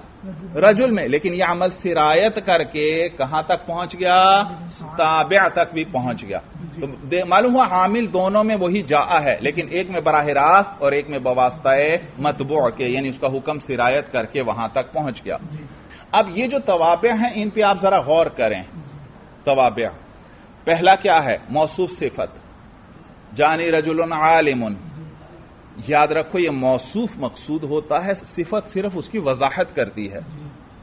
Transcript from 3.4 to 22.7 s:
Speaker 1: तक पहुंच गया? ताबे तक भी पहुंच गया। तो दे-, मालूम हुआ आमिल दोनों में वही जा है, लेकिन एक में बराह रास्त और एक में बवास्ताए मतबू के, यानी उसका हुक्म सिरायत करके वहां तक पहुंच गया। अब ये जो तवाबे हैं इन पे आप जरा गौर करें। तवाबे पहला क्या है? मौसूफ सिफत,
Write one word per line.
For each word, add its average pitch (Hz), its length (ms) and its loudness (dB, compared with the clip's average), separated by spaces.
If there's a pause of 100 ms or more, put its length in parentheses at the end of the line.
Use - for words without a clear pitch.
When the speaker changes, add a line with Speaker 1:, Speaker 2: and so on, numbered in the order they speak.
Speaker 1:
तक 175 140 0
पहुंच 175 400 -8
गया? 185 460 6 (400)
ताबे 160 680 2
तक 170 220 0
भी 160 120 -4
पहुंच 123 400 -6
गया। 95 140 -8 (420)
तो 139 60 -6
दे-, 147 400 -6
मालूम 208 260 4
हुआ 254 120 4
आमिल 196 420 2
दोनों 190 380 0
में 220 120 0
वही 185 260 0
जा 147 180 2
है, 143 420 2
लेकिन 131 260 -4
एक 180 220 -4
में 170 140 -4
बराह 151 220 2
रास्त 151 560 4
और 139 120 2
एक 143 140 -2
में 139 140 -6
बवास्ताए 135 880 0 (120)
मतबू 143 400 -4
के, 127 240 -2 (100)
यानी 135 160 -4
उसका 131 180 -4
हुक्म 135 300 -6
सिरायत 131 540 -2
करके 120 280 -4
वहां 113 280 -4
तक 123 240 -4
पहुंच 151 320 -6
गया। 90 140 -6 (760)
अब 196 220 2
ये 247 120 -2
जो 269 100 -2
तवाबे 170 500 2
हैं 226 260 -2
इन 214 160 -4
पे 214 120 -2
आप 202 180 2
जरा 190 200 4
गौर 151 280 2
करें। 107 360 -2 (840)
तवाबे 123 400 4 (800)
पहला 170 280 6
क्या 190 260 4
है? 123 300 0
मौसूफ 156 400 -2
सिफत, 123 440 -6 (1000)